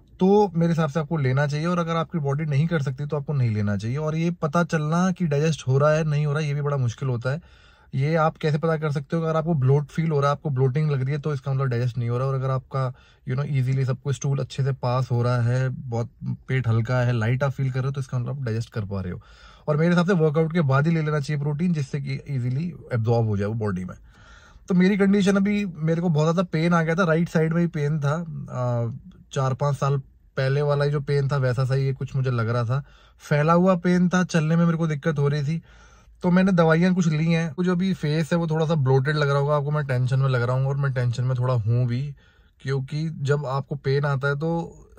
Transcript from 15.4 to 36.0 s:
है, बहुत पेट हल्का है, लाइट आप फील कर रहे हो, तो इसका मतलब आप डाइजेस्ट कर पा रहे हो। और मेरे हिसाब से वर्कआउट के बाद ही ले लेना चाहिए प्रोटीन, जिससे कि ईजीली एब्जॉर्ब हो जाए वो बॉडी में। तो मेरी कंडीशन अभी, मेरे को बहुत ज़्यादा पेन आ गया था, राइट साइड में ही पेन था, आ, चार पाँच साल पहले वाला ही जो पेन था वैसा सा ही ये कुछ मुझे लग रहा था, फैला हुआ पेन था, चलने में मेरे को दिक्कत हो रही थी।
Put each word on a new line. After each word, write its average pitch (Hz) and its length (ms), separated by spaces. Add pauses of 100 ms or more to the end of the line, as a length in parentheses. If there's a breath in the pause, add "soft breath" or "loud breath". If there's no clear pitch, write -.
है, 127 260
बहुत 120 420 (380)
पेट 131 200
हल्का 117 300
है, 123 140
लाइट 120 300
आप 139 100
फील 135 180
कर 131 100
रहे 131 60
हो, 139 60
तो 139 80
इसका 127 180
मतलब 127 200
आप 139 60
डाइजेस्ट 113 280
कर 107 120
पा 98 160
रहे 92 120
हो। - 80 (480 loud breath)
और 151 80
मेरे 165 140
हिसाब 175 160
से 202 60
वर्कआउट 160 400
के 175 80
बाद 139 260
ही 170 80
ले 160 80
लेना 151 180
चाहिए 147 220
प्रोटीन, 170 300
जिससे 147 280
कि 139 200 (100)
ईजीली 127 360 (260)
एब्जॉर्ब 117 340
हो 107 100
जाए 101 120
वो 113 60
बॉडी 101 300
में। - 120 (720 loud breath)
तो 190 60
मेरी 185 220
कंडीशन 196 400
अभी, 208 300
मेरे 160 340
को 180 80
बहुत 151 160
ज़्यादा 170 280
पेन 170 220
आ 165 80
गया 160 120
था, 190 100
राइट 165 240
साइड 160 240
में 170 80
ही 170 60
पेन 151 340
था, 143 140
आ, 127 800 (400)
चार 131 220
पाँच 143 220
साल 143 200 (400)
पहले 135 260
वाला 143 220
ही 147 60
जो 147 100
पेन 139 280
था 143 80
वैसा 127 280
सा 127 100
ही 135 120
ये 135 60
कुछ 135 240
मुझे 131 140
लग 113 180
रहा 120 160
था, 131 200 (340 soft breath)
फैला 151 340
हुआ 185 240
पेन 180 320
था, 180 160
चलने 165 320
में 170 80
मेरे 165 140
को 165 80
दिक्कत 156 320
हो 143 100
रही 147 140
थी। 165 200 (600 loud breath)